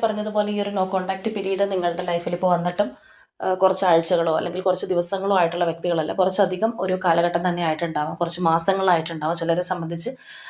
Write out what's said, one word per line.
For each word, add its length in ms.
പറഞ്ഞതുപോലെ 540
ഈ 80
ഒരു 140
no 60
contact 320
period 240
നിങ്ങളുടെ 380
ലൈഫിൽ 260
ഇപ്പോൾ 200
വന്നിട്ടും 320
ആ, 140
കുറച്ച് 320
ആഴ്ചകളോ 500
അല്ലെങ്കിൽ 260
കുറച്ച് 260
ദിവസങ്ങളോ 500
ആയിട്ടുള്ള 280
വ്യക്തികളല്ല, 480
കുറച്ചധികം 680
ഒരു 240
കാലഘട്ടം 400
തന്നെ 220
ആയിട്ടുണ്ടാവാം, 500
കുറച്ച് 260
മാസങ്ങളായിട്ടുണ്ടാവാം. 960
ചിലരെ 240
സംബന്ധിച്ച് 480